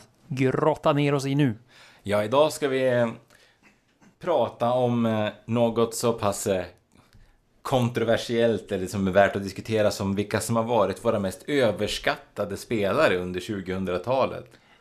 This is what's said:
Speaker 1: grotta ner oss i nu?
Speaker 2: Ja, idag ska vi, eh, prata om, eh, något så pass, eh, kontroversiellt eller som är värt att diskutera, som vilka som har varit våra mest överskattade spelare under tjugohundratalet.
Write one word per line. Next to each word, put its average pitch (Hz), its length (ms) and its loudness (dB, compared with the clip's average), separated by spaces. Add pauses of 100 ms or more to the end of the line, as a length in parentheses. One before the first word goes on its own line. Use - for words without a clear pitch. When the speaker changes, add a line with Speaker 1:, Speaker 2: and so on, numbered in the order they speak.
(300)
Speaker 1:
grotta 135 640 0
ner 143 200 2
oss 135 120 -2
i 139 100 -2
nu? 143 180 2 (500)
Speaker 2:
Ja, 104 200 0
idag 143 300 2
ska 147 140 -2
vi, 131 200 0
eh, 120 200 2 (1120)
prata 123 520 0
om, 120 340 2
eh, 107 240 0 (160)
något 113 500 2
så 120 180 0
pass, 104 340 -2
eh, 95 160 0 (1000)
kontroversiellt 117 1080 0
eller 92 160 -2
som 98 200 -2
är 92 40 0
värt 98 240 6
att 101 80 -4
diskutera, 104 480 0
som 98 240 -2
vilka 104 240 -2
som 117 160 -2
har 113 80 2
varit 110 420 0
våra 110 140 0
mest 95 280 -6
överskattade 107 1080 -2
spelare 107 600 0
under 90 220 -6
tjugohundratalet. 92 1080 -4 (360)